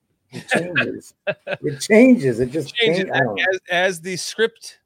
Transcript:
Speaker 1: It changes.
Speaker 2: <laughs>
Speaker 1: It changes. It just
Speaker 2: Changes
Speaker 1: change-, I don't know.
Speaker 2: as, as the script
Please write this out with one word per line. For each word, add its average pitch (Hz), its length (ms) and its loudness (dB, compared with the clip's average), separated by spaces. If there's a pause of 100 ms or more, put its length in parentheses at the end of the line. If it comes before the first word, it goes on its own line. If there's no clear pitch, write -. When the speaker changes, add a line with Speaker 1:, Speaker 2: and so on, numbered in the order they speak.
(300)
Speaker 1:
It - 180 -16
changes. - 720 -6
Speaker 2:
<laughs> - 40 -20 (380)
Speaker 1:
It 143 180 -6
changes. 202 600 6
It 127 100 -2
just 147 240 -6
Speaker 2:
Changes 190 300 0
Speaker 1:
change-, - 60 -8
I 131 80 0
don't 110 160 0
know. 170 180 -4
Speaker 2:
as, 185 80 -4 (100)
as 180 300 0
the 180 160 -8
script - 680 -6